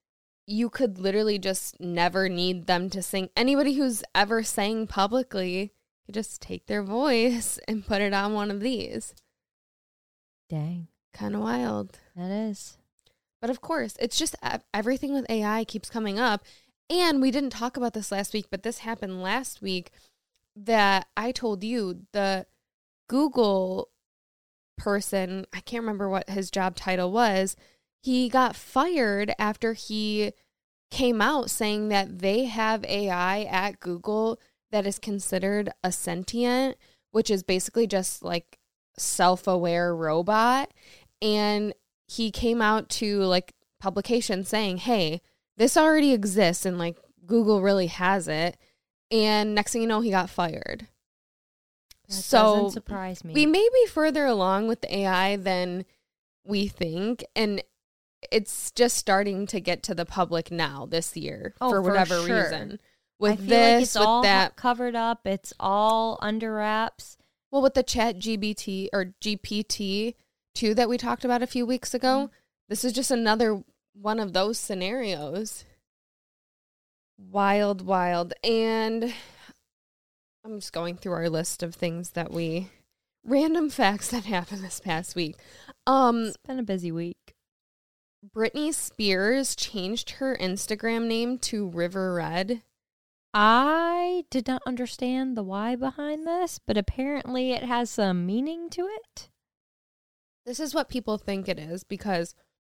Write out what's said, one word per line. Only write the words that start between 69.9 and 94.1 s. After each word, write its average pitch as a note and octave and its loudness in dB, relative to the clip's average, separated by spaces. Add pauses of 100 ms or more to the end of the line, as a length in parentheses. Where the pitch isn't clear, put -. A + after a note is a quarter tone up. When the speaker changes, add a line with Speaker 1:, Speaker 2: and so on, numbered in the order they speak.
Speaker 1:
two A3 2
that A3+ 4
we A#3+ 0
talked A#3+ -4
about B3 2
a B3+ -4
few B3 -2
weeks - -4
ago, C4 2
Speaker 2:
Mm-hmm. - -12 (360)
Speaker 1:
this - -6
is B3 0
just B3+ -2
another A3 2 (300)
one G#3 -4
of G3+ -4
those G3+ 0
scenarios. F#3+ -6 (1500)
Wild, G3+ 2
wild. F3 0 (100)
And A3+ 0 (1300)
I'm A3 -12
just - -14
going E3+ -4
through F3+ -6
our E3 0
list D#3+ -4
of E3+ -6
things F3 -4
that E3+ -6
we, E3+ -4 (540)
random D#4 2
facts G#3 0
that A#3 -4
happened F#3+ -4
this F#3 -12
past F3 -6
week. E3+ -4 (520)
Um, A#3+ 4
Speaker 2:
It's - -10
been C4 -10
a B3 -2
busy F#3 -4
week. E3+ -8 (1000)
Speaker 1:
Britney D4 -2
Spears G#3+ 0
changed G3+ -6
her C4+ -4
Instagram G#3+ -2
name A#3 -2
to G#3 -4
River F3+ -2
Red. F3+ -4 (680)
Speaker 2:
I E4 4